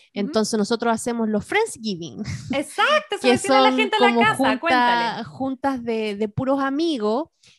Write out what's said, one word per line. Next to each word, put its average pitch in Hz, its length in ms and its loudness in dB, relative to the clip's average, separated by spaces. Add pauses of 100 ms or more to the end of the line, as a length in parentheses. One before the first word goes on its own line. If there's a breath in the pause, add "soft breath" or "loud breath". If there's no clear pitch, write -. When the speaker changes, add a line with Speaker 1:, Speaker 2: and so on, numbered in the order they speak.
(120)
Speaker 1:
Entonces 214 460 -2
nosotros 226 340 0
hacemos 233 360 -2
los 208 160 -2
Friendsgiving, 214 800 -4
<laughs> - 280 -8
Speaker 2:
Exacto, 466 640 0
eso - 80 -6
Speaker 1:
que 254 80 6
Speaker 2:
decirle 262 260 4
a 262 60 8
la 262 80 6
Speaker 1:
son 262 80 2
Speaker 2:
gente 254 180 0
en 254 60 2
la 240 60 6
Speaker 1:
como 233 140 2
Speaker 2:
casa, - 140 2
Speaker 1:
junta-, 262 240 2
Speaker 2:
cuéntale. 240 640 2
Speaker 1:
juntas 269 600 -6
de, 220 320 -2
de 214 120 -2
puros 262 320 0
amigos, 269 680 0 (300 soft breath)